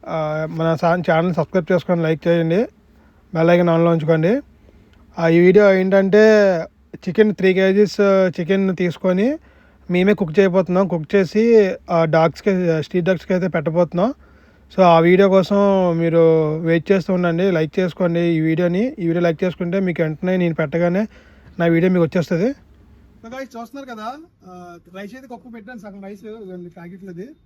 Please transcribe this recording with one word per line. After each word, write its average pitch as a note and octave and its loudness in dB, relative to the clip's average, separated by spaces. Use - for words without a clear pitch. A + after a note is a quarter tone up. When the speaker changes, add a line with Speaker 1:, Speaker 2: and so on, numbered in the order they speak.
Speaker 1:
ఆ, D#3 -6
మన E3 -2
సా-, F3 0
ఛానల్ E3+ 0
సబ్స్క్రైబ్ E3+ -2
చేసుకొని F3 -2
లైక్ D#3+ -2
చేయండి, E3+ 2
బెల్ E3 2
ఐకాన్ F3 4
ఆన్లో E3 2
ఉంచుకోండి. D#3+ 0
ఆ, E3 0
ఈ E3 4
వీడియో F#3+ 6
ఏంటంటే G3 4
చికెన్ G#3 0
త్రీ F#3 0
కేజీస్ F#3+ 2
చికెన్ F#3+ -2
తీసుకొని F#3 -2
మేమే F#3+ 2
కుక్ E3 -2
చేయబోతున్నాం. F#3 2
కుక్ E3 -6
చేసి G3 0
ఆ E3 0
డాగ్స్‌కి, E3 0
స్ట్రీట్ F3+ -4
డాగ్స్‌కి F#3 -2
అయితే F3+ -2
పెట్టబోతున్నాం. E3+ -2
So F#3+ 0
ఆ E3+ 6
వీడియో F#3 4
కోసం F#3+ 2
మీరు E3 2
వెయిట్ E3 -2
చేస్తూ F#3+ 0
ఉండండి, F3+ 0
లైక్ D#3+ -2
చేసుకోండి E3+ -2
ఈ E3+ 0
వీడియోని. E3+ 0
ఈ E3+ -4
వీడియో E3 -2
లైక్ E3+ -2
చేసుకుంటే F3+ -4
మీకు F3+ -4
వెంటనే F3 -4
నేను E3+ -2
పెట్టగానే F3 -2
నా E3+ 0
వీడియో E3+ 2
మీకు F3+ 2
వచ్చేస్తుంది. F3 -2
Speaker 2:
So A3+ -20
guys, C4 -14
చూస్తున్నారు B3+ -16
కదా, G#3+ -12
ఆ, F3+ -20
రైస్ G3+ -16
అయితే C4 -20
కుక్క A#3 -18
పెట్టాను, A3+ -20
సగం G3 -20
రైస్ G3 -18
ఇదిగోండి F#3 -16
ప్యాకెట్లది. F3+ -18